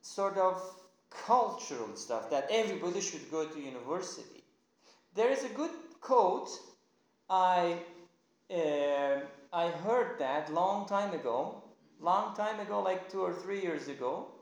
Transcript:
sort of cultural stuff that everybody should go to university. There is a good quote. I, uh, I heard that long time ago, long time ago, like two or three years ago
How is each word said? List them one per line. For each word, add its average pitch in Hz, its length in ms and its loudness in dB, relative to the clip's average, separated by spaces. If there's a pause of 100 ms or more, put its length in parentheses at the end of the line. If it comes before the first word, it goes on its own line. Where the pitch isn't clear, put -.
sort 196 360 -2
of 185 240 2 (480)
cultural 143 840 0
stuff - 340 -4
that 139 220 0
everybody 196 500 0
should 160 300 -6
go 156 160 -2
to 156 120 -10
university. 135 840 -8 (720)
There 233 160 4
is 269 120 0
a 247 60 -4
good 285 220 -4 (300)
quote. 220 480 4 (800)
I, 180 480 4 (760)
uh, 143 680 2 (320)
I 170 180 2 (160)
heard 233 340 2
that 151 340 -2
long 196 340 2
time 202 280 0
ago, 127 480 -2 (360)
long 202 360 2
time 214 240 -2
ago, 202 240 -2
like 185 260 0
two 190 120 -4
or 175 120 0
three 190 280 -6
years 156 260 -2
ago 135 400 -4 (140)